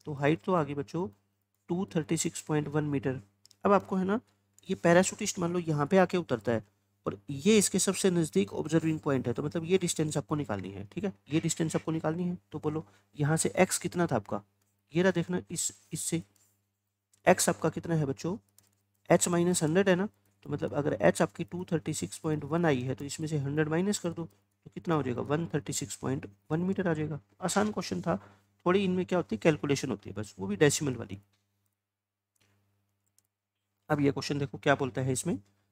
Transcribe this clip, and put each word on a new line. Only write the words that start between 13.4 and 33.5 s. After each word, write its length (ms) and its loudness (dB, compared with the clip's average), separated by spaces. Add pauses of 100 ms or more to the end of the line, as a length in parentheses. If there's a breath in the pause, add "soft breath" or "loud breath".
एक्स 200 4
कितना 280 -2
था 100 0
आपका, 260 -4 (500)
ये 100 2
रहा 100 4
देखना, 280 -2 (100)
इस, 220 -6 (200)
इससे 300 -4 (1040)
एक्स 220 6
आपका 220 0
कितना 240 -4
है 120 2
बच्चों, 300 -4 (760)
एच 180 6
माइनस 340 2
हंड्रेड 260 2
है 80 6
ना, 120 -2 (380)
तो 40 -8
मतलब 240 -4
अगर 260 0
एच 220 4
आपकी 220 -2
टू 200 -10
थर्टी 300 -4
सिक्स 240 -8
पॉइंट 260 -2
वन 200 0
आई 180 4
है 120 -4
तो 100 -10
इसमें 240 -8
से 100 -2
हंड्रेड 300 0
माइनस 300 0
कर 120 -6
दो, 140 -8
तो 460 -20
कितना 240 -2
हो 80 2
जाएगा, 200 -2
वन 240 -2
थर्टी 260 -4
सिक्स 240 -8
पॉइंट 320 -4 (220)
वन 120 0
मीटर 260 -2
आ 60 2
जाएगा। 260 -6 (200)
आसान 320 0
क्वेश्चन 300 -6
था, 140 -2 (500 loud breath)
थोड़ी 180 4
इनमें 220 0
क्या 120 0
होती 180 -4
है, 40 -6
कैलकुलेशन 500 2
होती 200 -6
है 60 -10
बस, 220 -10
वो 80 -6
भी 100 -4
डेसिमल 400 4
वाली। 220 -12 (2750)